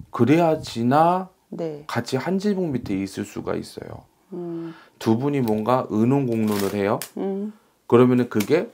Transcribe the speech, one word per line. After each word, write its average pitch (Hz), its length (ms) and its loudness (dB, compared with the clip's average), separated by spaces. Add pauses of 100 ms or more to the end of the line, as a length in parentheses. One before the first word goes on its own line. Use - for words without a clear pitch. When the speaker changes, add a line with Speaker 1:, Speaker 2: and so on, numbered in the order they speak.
(100)
Speaker 1:
그래야 156 500 4
지나 160 680 2 (200)
Speaker 2:
네. 156 380 -10
Speaker 1:
같이 - 300 -4
한 180 220 -2
지붕 185 340 -2
밑에 104 300 -4
있을 98 220 -6
수가 90 320 -6
있어요. - 320 -12 (440)
Speaker 2:
음. 170 420 -10 (240)
Speaker 1:
두 113 200 2
분이 143 240 0
뭔가 110 480 0
의논공론을 110 840 0
해요. 104 240 0 (180)
Speaker 2:
음. 196 360 -4 (340)
Speaker 1:
그러면은 123 420 6
그게 135 460 0